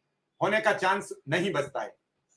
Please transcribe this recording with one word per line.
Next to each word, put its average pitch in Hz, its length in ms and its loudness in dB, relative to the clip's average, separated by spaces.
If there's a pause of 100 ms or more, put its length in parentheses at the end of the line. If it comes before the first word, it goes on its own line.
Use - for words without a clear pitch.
(400)
होने 202 200 2
का 214 140 4
chance 196 380 0 (160)
नहीं 180 240 0
बचता 143 300 -2
है। 104 120 -10 (420)